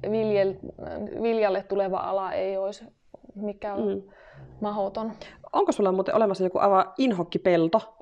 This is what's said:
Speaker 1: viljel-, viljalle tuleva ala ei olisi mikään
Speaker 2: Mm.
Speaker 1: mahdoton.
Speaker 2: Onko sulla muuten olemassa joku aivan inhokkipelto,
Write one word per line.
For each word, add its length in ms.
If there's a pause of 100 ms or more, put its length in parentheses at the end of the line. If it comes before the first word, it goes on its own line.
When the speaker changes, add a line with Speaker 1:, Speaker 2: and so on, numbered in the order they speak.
(120)
Speaker 1:
viljel-, 1120
viljalle 420
tuleva 340
ala 340
ei 260
olisi 260 (520)
mikään 440
Speaker 2:
Mm. 220 (600)
Speaker 1:
mahdoton. 500 (420)
Speaker 2:
Onko 180
sulla 200
muuten 240
olemassa 280
joku 160
aivan 380
inhokkipelto, 1040